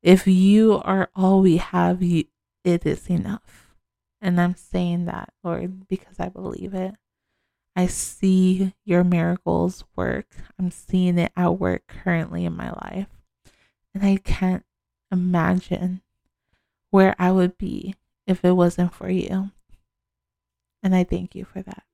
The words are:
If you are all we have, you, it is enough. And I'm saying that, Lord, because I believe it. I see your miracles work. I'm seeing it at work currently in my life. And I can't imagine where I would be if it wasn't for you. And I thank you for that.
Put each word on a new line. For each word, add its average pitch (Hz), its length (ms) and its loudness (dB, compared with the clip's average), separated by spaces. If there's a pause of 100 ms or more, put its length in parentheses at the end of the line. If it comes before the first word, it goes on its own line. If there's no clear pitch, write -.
If 185 280 6
you 196 560 6
are 190 320 -2
all 190 240 4
we 185 160 6
have, 180 480 0
you, 170 220 0 (360)
it 175 240 0
is 151 240 -4
enough. - 640 -8 (480)
And 180 180 0
I'm 175 140 0
saying 175 520 -4
that, - 260 -10 (100)
Lord, 185 460 -8
because - 320 -10
I 175 80 -6
believe 185 460 -12
it. 190 200 -6 (800)
I 180 120 0
see 185 880 0 (100)
your 180 180 2
miracles 175 840 0 (120)
work. - 300 -4 (320)
I'm 180 120 -4
seeing 180 480 -2
it 170 180 -2
at 175 220 0
work 180 280 -4
currently 170 580 -4
in 170 100 -4
my - 160 -10
life. - 380 -10 (840)
And 196 100 -4
I 196 120 4
can't 185 480 -2 (460)
imagine 180 920 0 (880)
where 190 280 4
I 180 140 2
would 185 260 0
be - 360 -10 (320)
if 185 180 -4
it 180 80 6
wasn't 180 420 2
for 185 160 -10
you. 190 400 -4 (1300)
And 185 120 2
I 180 100 4
thank 180 300 -6
you 185 100 -12
for - 180 -14
that. 190 200 -18 (120)